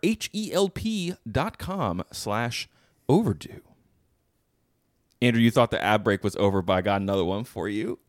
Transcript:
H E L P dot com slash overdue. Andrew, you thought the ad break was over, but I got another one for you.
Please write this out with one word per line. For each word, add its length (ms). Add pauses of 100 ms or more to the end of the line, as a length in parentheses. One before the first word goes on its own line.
H 320
E 180
L 160
P 460 (140)
dot 300
com 540
slash 560 (400)
overdue. 540 (1600)
Andrew, 200
you 100
thought 200
the 120
ad 220
break 180
was 140
over, 260
but 120
I 80
got 180
another 240
one 200
for 240
you. 300 (100)